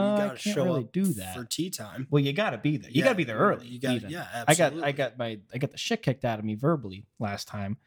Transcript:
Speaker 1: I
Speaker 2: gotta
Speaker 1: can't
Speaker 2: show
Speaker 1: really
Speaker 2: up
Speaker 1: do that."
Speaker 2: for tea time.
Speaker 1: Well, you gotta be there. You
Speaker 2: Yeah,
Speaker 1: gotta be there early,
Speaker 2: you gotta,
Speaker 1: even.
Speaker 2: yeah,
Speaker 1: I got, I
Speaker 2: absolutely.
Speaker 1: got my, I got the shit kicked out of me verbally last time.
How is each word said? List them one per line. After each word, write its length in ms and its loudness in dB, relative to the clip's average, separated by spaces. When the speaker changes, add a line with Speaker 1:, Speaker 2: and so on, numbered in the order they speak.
Speaker 1:
I 40 2
Speaker 2:
gotta 120 2
Speaker 1:
can't 240 -2
Speaker 2:
show 100 2
Speaker 1:
really 200 2
Speaker 2:
up 80 -12
Speaker 1:
do 120 2
that." 220 -6
Speaker 2:
for 80 -8
tea 260 -4
time. 400 -8
Speaker 1:
Well, 120 6
you 100 2
gotta 260 -2
be 180 2
there. 140 -10
You 100 2
Speaker 2:
Yeah, 40 2
Speaker 1:
gotta 120 6
be 80 0
there 140 -4
early, 280 2
Speaker 2:
you 140 -12
gotta, 160 0
Speaker 1:
even. 140 -6
Speaker 2:
yeah, 120 -6
Speaker 1:
I 40 -8
got, 100 -10
I 300 4
Speaker 2:
absolutely. 260 0
Speaker 1:
got 260 -2
my, 220 -4
I 40 -4
got 140 -2
the 60 -12
shit 240 -2
kicked 220 0
out 140 0
of 60 -6
me 100 0
verbally 520 -2
last 300 -4
time. 280 -4